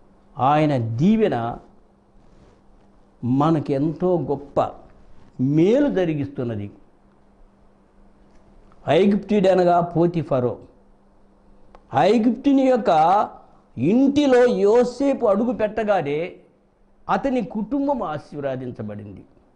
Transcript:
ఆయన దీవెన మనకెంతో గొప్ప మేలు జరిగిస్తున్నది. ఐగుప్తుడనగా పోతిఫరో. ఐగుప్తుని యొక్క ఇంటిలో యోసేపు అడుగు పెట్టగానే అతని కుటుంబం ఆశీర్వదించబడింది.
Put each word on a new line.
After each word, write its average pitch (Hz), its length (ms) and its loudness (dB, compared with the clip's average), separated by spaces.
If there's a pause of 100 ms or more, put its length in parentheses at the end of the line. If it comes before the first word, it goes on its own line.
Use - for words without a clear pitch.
(380)
ఆయన 147 400 2
దీవెన 123 800 0 (1700)
మనకెంతో 151 960 0
గొప్ప 139 420 -4 (800)
మేలు 175 460 2
జరిగిస్తున్నది. 139 840 -4 (2250)
ఐగుప్తుడనగా 185 880 2
పోతిఫరో. 160 800 -2 (1400)
ఐగుప్తుని 233 680 2
యొక్క 208 640 2 (480)
ఇంటిలో 247 720 4
యోసేపు 240 800 0
అడుగు 220 260 0
పెట్టగానే 196 840 -2 (760)
అతని 254 320 -2
కుటుంబం 240 640 -4
ఆశీర్వదించబడింది. 127 1200 -10 (300)